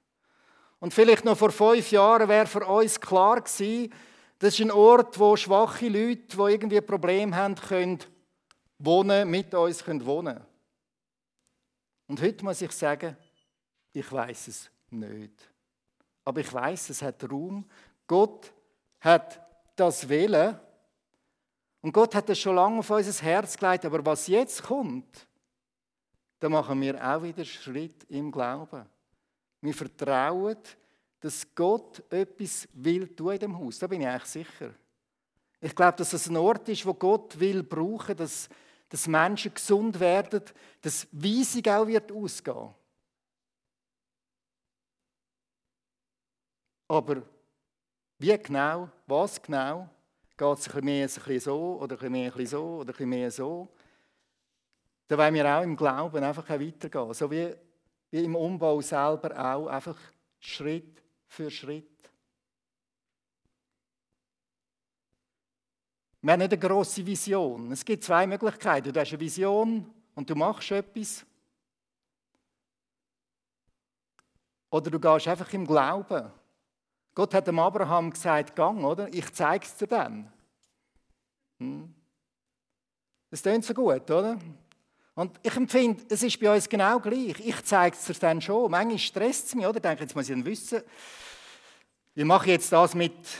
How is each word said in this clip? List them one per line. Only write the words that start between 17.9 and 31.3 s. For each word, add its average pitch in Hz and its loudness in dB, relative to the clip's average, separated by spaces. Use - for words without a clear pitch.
Gott 202 2
hat - 4
das 170 0
Willen. 175 2
Und 156 -6
Gott 220 6
hat 208 0
das 196 0
schon 190 0
lange 208 4
auf - -6
unser 202 0
Herz 190 0
gelegt. 185 0
Aber 151 -2
was 156 0
jetzt 226 0
kommt, 170 -8
da 160 -4
machen 143 0
wir 135 -4
auch 151 -2
wieder 165 -10
Schritt 147 -12
im 143 -8
Glauben. 131 -8
Wir 143 -6
vertrauen, 151 -4
dass - -10